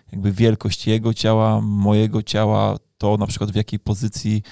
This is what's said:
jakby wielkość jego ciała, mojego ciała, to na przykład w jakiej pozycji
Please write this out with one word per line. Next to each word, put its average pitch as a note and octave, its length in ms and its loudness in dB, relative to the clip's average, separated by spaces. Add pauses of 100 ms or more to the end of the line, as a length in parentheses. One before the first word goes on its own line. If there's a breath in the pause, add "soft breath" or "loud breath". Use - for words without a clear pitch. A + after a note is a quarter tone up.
(120)
jakby G2+ 200 0
wielkość A2 560 0
jego A2+ 260 0
ciała, A2 480 2
mojego G#2 600 2
ciała, G#2 540 0 (200)
to G#2+ 200 2
na G#2 100 -2
przykład G2+ 240 -6
w F#2+ 40 -10
jakiej G#2 240 -2
pozycji G#2+ 600 -4 (100)